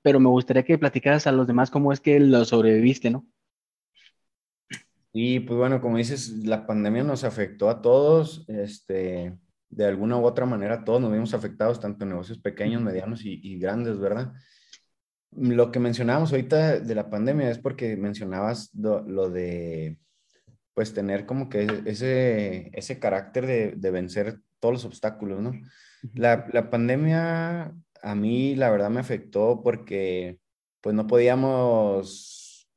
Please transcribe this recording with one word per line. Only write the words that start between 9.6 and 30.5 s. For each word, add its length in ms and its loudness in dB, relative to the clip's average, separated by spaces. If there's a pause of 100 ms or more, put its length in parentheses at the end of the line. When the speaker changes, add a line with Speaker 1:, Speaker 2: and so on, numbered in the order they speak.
Speaker 2:
de 160 -2
alguna 320 0
u 80 2
otra 200 2
manera, 400 -4
todos 160 2
nos 100 0
vimos 220 -2
afectados, 480 -2
tanto 240 -8
negocios 340 -8
pequeños, 420 -4
Speaker 1:
Ujú. 100 -2
Speaker 2:
medianos 340 -6
y, 180 -10
y 160 -12
grandes, 400 -4
¿verdad? 340 -4 (1000)
Lo 400 2
que 80 -2
mencionábamos 520 0
ahorita 480 2
de 160 -6
la 140 -4
pandemia 420 -2
es 80 -6
porque 380 -6
mencionabas 760 -6
lo, 300 -2
lo 260 -2
de, 680 -6 (760)
pues, 200 -4
tener 320 -4
como 240 -6
que 180 -2 (180)
ese, 920 -2
ese 220 -12
carácter 480 -2
de, 300 -2
de 140 -2
vencer 480 -6 (200)
todos 140 0
los 120 -6
obstáculos, 560 -8
¿no? 100 -6 (520)
Speaker 1:
Ujú. 180 -10
Speaker 2:
La, 320 2
la 160 0
pandemia 1040 -2 (300)
a 120 -6
mí, 400 0
la 160 2
verdad, 180 2
me 120 -2
afectó 640 -2
porque, 760 -4 (420)